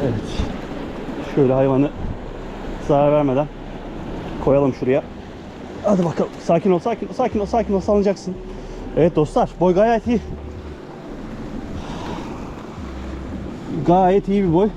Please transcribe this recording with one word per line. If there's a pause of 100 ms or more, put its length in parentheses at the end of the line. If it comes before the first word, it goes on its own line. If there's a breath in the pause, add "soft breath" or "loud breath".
Evet. (880)
Şöyle
hayvanı (960)
zarar
vermeden (960)
koyalım
şuraya. (800)
Hadi
bakalım. (140)
Sakin
ol,
sakin
ol,
sakin
ol,
sakin
ol.
Salınacaksın. (600 loud breath)
Evet
dostlar, (100)
boy
gayet
iyi. (3750)
Gayet
iyi
bir
boy.